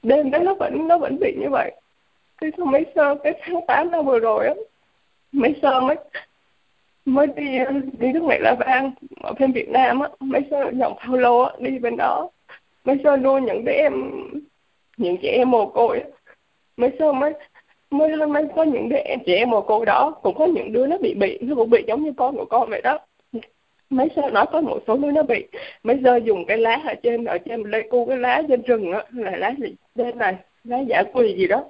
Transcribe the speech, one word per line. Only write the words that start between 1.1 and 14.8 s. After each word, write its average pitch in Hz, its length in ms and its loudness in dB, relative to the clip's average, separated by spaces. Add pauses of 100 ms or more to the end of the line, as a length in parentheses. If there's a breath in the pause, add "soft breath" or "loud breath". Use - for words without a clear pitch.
bị 226 200 0
như - 100 -2
vậy. - 220 -2 (640)
Cái 311 200 -4
xong 349 120 -2
mấy 302 240 2
sơ, 285 200 4
cái 285 260 -2
tháng 349 260 -6
tám 311 240 2
năm 330 140 -2
vừa 269 140 2
rồi 220 280 0
á, 285 80 0 (760)
mấy 269 300 2
sơ 269 180 4
mới, 269 160 0 (1080)
mới 277 220 4
đi, 277 320 -4 (400)
đi 254 140 0
nước 330 100 0
Mẹ 302 160 2
La 110 160 4
Vang 262 360 0 (320)
ở - 160 -8
bên 269 140 2
Việt 240 160 -4
Nam 247 320 2
á, 294 80 -4 (120)
mấy 269 300 -2
sơ 277 220 -2
dòng 247 260 -2
Paulo 247 440 4
á, - 160 0
đi 262 200 -6
bên 233 180 -4
đó. - 320 -2 (560 loud breath)
Mấy 269 200 2
sơ 285 120 6
nuôi 269 240 2
những 220 240 -4
đứa - 80 0
em, 277 380 0 (840)